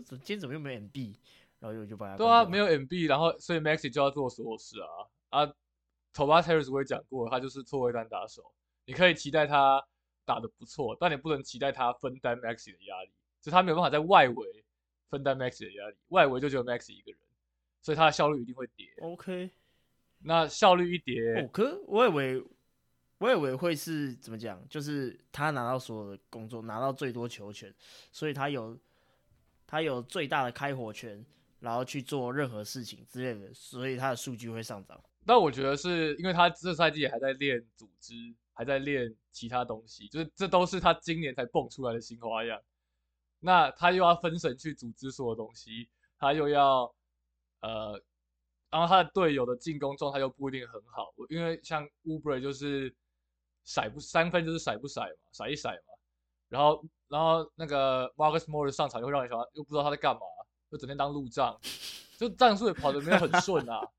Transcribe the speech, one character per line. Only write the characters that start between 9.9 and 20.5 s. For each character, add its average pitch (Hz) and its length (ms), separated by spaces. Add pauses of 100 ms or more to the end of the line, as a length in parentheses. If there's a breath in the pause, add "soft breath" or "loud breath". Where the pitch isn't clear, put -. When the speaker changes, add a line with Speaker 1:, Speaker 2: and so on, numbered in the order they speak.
Speaker 2:
打 120 140
得 113 80
不 - 180
错， 113 360
但 175 100
你 147 60
不 156 160
能 135 100
期 - 160
待 139 140
他 123 220
分 131 260
担 120 180
Maxey 117 320
的 90 140
压 95 180
力， - 80 (300)
就 151 100
他 180 100
没 185 100
有 156 60
办 180 60
法 147 80
在 147 80
外 160 300
围 107 360 (440)
分 135 160
担 135 120
Maxey 127 280
的 95 80
压 101 160
力， 104 80 (140)
外 165 180
围 127 100
就 143 100
只 135 60
有 127 80
Maxey 120 300
一 98 80
个 - 100
人， - 100 (600)
所 160 100
以 143 40
他 160 80
的 151 80
效 151 180
率 147 100
一 117 40
定 123 100
会 127 220
跌。 - 100 (140)
Speaker 1:
OK。 180 500 (720)
Speaker 2:
那 160 260
效 180 300